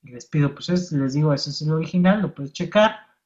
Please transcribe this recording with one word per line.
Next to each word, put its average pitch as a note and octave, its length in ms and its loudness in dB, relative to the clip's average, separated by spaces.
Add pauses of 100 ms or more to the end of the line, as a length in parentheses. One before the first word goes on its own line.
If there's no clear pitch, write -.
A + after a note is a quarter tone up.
y B2 80 -20
les B2 140 -18
pido, C#3+ 280 0
pues, - 160 -14
este, F3 280 0
les C3+ 160 0
digo, D3 200 2
"Ese C#3 180 -4
es C#3 100 -8
el D3+ 100 -2
original, F3+ 500 2
lo D#3+ 140 -4
puedes C#3 160 -10
checar, G#3 560 0 (180)